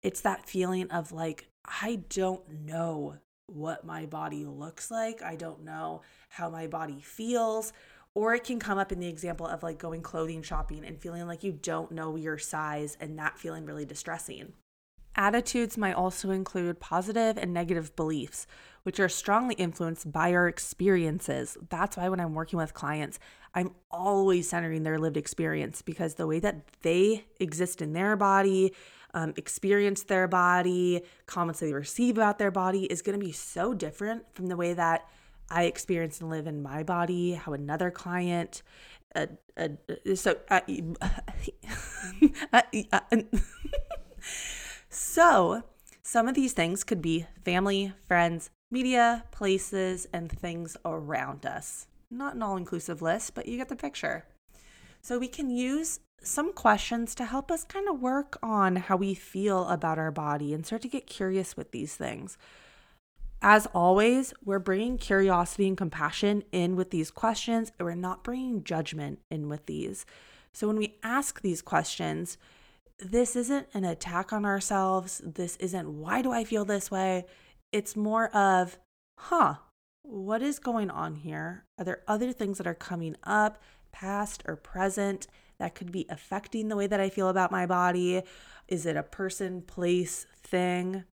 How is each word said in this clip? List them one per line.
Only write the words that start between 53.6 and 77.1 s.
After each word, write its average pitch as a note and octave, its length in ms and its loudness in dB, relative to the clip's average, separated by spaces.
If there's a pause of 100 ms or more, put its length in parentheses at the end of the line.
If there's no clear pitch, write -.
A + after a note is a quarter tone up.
the C4+ 60 -6
picture. - 500 -6 (760)
So B3 180 -4
we B3+ 80 -4
can C4+ 220 -6
use C4 500 -2 (220)
some E4 320 -2
questions A3+ 600 2
to B3 100 -6
help C4+ 260 -4
us E4 120 -2
kind G4 240 -4
of D#4+ 120 0
work C4+ 420 -2
on G3 360 2
how F#3 180 0
we G3 180 0
feel F#3+ 540 0
about D#3+ 320 0
our D#3+ 120 0
body D3 420 -2
and D#3+ 120 -4
start A3 180 -4
to B3+ 40 -6
get C4 180 -6
curious F#3+ 500 -2
with - 160 -10
these C#3 240 -6
things. - 420 -6 (1040)
As G#3 260 8
always, G#3 640 6 (100)
we're G3 160 0
bringing G#3 380 0
curiosity F#3+ 720 4
and F#3+ 100 2
compassion F#3+ 760 0
in F3+ 240 2
with F3+ 140 0
these D#3+ 220 0
questions, A3+ 640 0
and F3+ 80 -4
we're E3+ 80 -2
not F3+ 300 -4
bringing B3 400 -4
judgment D3+ 560 -4 (100)
in D3+ 200 -6
with D3+ 180 -8
these. D3+ 380 -6 (480)
So - 140 -2
when G#3+ 100 2
we G#3+ 260 -2
ask B3+ 380 -2
these F3 200 -2
questions, D#3+ 760 -2 (600)
this A#3 380 0
isn't C4+ 380 0
an G3 100 0
attack F3 480 -2
on G#3 140 0
ourselves. F#3+ 800 0
This F3 340 -6
isn't, F3+ 320 -4
"Why D#3+ 320 -2
do B3+ 100 2
I A#3 120 0
feel G#3+ 220 0
this G3+ 240 -2
way?" F#3+ 360 0 (460)